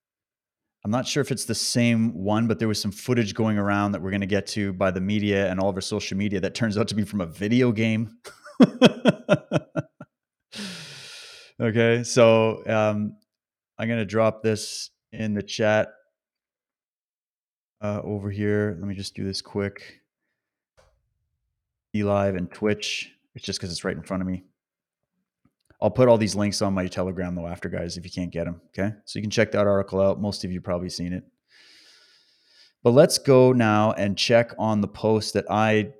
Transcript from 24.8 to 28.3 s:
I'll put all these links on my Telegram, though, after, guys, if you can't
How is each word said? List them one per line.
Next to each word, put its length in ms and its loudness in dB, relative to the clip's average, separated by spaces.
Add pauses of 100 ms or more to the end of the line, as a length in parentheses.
I'll 80 2
put 180 4
all 80 10
these 180 0
links 280 -2
on 100 0
my 140 -2
Telegram, 480 -6
though, 120 -8
after, 220 -10
guys, 300 -8
if 60 -14
you 60 -16
can't 200 -6